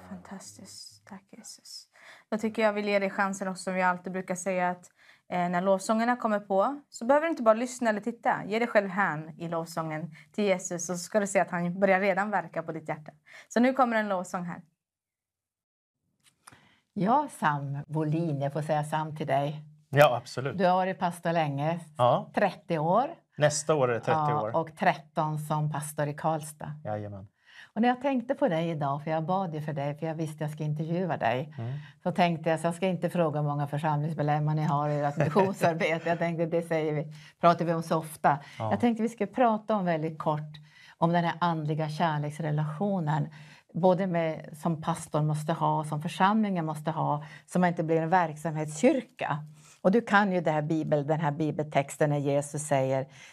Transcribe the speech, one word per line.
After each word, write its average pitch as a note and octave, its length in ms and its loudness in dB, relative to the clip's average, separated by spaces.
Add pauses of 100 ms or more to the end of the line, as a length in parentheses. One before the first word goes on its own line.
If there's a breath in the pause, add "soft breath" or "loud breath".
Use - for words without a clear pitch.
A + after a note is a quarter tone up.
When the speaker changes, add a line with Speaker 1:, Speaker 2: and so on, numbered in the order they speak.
Speaker 1:
Fantastiskt. - 1000 -18
Tack, F#3+ 140 -18 (140)
Jesus. - 500 -20 (440 loud breath)
Då A3 60 0
tycker A3 240 -2
jag G#3+ 120 4
vill G#3 140 -2
ge G3+ 120 4
dig G3 100 0
chansen G3 380 -2
också, F#3 160 -8
som F#3 140 -4
jag F#3 120 4
alltid F3+ 240 -4
brukar F#3 220 -6
säga, F3+ 340 0
att, F3+ 200 -8 (400 soft breath)
eh, F3+ 200 0
när F3 120 0
lovsångerna A3 540 2
kommer G#3+ 240 0
på G#3 500 0
så - 160 -14
behöver D4 200 4
du E4 60 0
inte C#4+ 120 -4
bara A3 100 8
lyssna A#3+ 360 -2
eller G#3 120 0
titta. G#3+ 440 -2
Ge G3+ 140 -2
dig A#3+ 80 0
själv G#3 220 2
hän E3 400 -2 (100)
i E3 80 -6
lovsången E3 640 -6 (200 loud breath)
till G#3+ 120 -2
Jesus, F#3 460 -2
och F3+ 60 -4
så F3 80 -8
ska - 160 -2
du G3+ 80 2
se G3 120 2
att F3 120 0
han F3 280 -2
börjar F#3+ 200 4
redan G3 320 0
verka E3 320 -4
på E3 80 -8
ditt D#3 180 -8
hjärta. D#3 220 -10 (360 loud breath)
Så - 120 0
nu B3+ 140 4
kommer A#3+ 240 2
en G#3+ 120 0
lovsång F#3 360 -4
här. E3+ 160 -10 (2250 soft breath)
Speaker 2:
Ja, B3 340 2 (120)
Sam C#3+ 380 0 (100)
Wolin, D3+ 540 0
jag C#3+ 120 -2
får D#3 80 -2
säga D3+ 220 0
Sam D#3 320 -4
till D3 120 -6
dig. C3+ 340 0 (280)
Speaker 3:
Ja, C#3 280 8
absolut. C3 400 -6
Speaker 2:
Du F#3+ 80 2
har F3+ 100 4
varit F#3 240 -2
pastor F3 340 -2
länge, D#3 460 0 (180)
Speaker 3:
Ja. C#3 380 2
Speaker 2:
trettio F3+ 440 0
år. F#3+ 280 2 (300)
Speaker 3:
Nästa D3+ 380 2
år C3 140 4
är A#2+ 40 0
det A2 60 0
trettio D3+ 300 0
Speaker 2:
Ja, D3 120 0
Speaker 3:
år. A2+ 140 -2
Speaker 2:
och D#3+ 200 -4
tretton D#3 640 0
som D3+ 320 -2
pastor D3 360 -4
i D3 60 -4
Karlstad. D#3 580 -4 (120)
Speaker 3:
Jajamän. G#2 440 -8 (460 loud breath)
Speaker 2:
Och G#3 80 -2
när A#3+ 80 4
jag B3 120 0
tänkte C4+ 340 -2
på C#4 120 2
dig E3 220 0
idag, D3 340 -2
för D#3+ 80 -4
jag D#3+ 140 0
bad F#3 300 -2
ju D3+ 60 -6
för D3+ 120 -6
dig, D3 240 -4
för D#3+ 100 -8
jag D#3+ 80 -6
visste D#3 280 -6
jag D3+ 80 -4
ska - 120 -8
intervjua D#3+ 540 -2
dig, A#2+ 400 0
Speaker 3:
Mm. A#2 140 -8 (320 loud breath)
Speaker 2:
så F3+ 80 -2
tänkte E3+ 380 2
jag, D#3+ 100 2
så E3+ 80 -2
jag E3+ 80 -2
ska F#3+ 120 -2
inte F3 220 -2
fråga D#3 300 0
hur D3 80 0
många C#3+ 200 -2
församlingsmedlemmar D3+ 880 0
ni D3+ 80 0
har D3 260 0
i D3 100 0
ert C#3+ 180 -2
missionsarbete. E3 920 2
Jag E3+ 100 0
tänkte, E3+ 260 0
det E3 160 0
säger D#3+ 320 0
vi, D3 200 -4 (280 loud breath)
pratar E3+ 240 6
vi E3+ 80 2
om E3 100 -2
så E3 140 0
ofta. D#3 420 2 (200 loud breath)
Speaker 3:
Ja. A2 120 -2
Speaker 2:
Jag G3+ 80 0
tänkte A3+ 240 2
vi A#3 60 0
ska G#3+ 160 -4
prata A3 500 2
om F#3+ 100 0
väldigt D#3+ 340 -2
kort D3+ 380 -4 (400 loud breath)
om E3+ 160 2
den F3 100 4
här E3 160 0
andliga D#3 500 0
kärleksrelationen, D3+ 1400 -2 (460 loud breath)
både F#3 340 4
med, E3 500 -2
som D#3+ 240 -2
pastorn D#3 460 -2
måste D3+ 260 -2
ha, D#3 300 0
som D3+ 180 -4
församlingen F#3+ 640 2
måste D#3 260 -4
ha, D3 320 0 (220 loud breath)
så - 140 -2
man F3+ 100 6
inte E3+ 140 0
blir D#3+ 180 2
en E3 80 0
verksamhetskyrka. D#3 1300 0 (440 loud breath)
Och F#3 100 6
du A#3 100 4
kan G#3 300 4
ju F3+ 100 2
det E3 100 2
här D3+ 100 2
bibel, D3+ 460 0
den D3+ 120 2
här D3+ 120 0
bibeltexten D3+ 800 0
när D3 80 2
Jesus C#3+ 500 -2
säger C3+ 400 2 (260 loud breath)